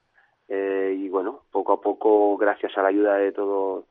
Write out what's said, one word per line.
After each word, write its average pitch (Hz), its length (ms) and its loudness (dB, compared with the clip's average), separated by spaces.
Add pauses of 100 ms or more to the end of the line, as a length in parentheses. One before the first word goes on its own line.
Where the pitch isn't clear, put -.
(480)
Eh, 98 500 -2
y 98 100 -8
bueno, 95 340 -4 (100)
poco 101 220 0
a 98 80 0
poco, 107 540 2
gracias 101 420 -2
a 101 40 0
la 95 60 2
ayuda 101 300 2
de 98 140 0
todo, 98 600 -4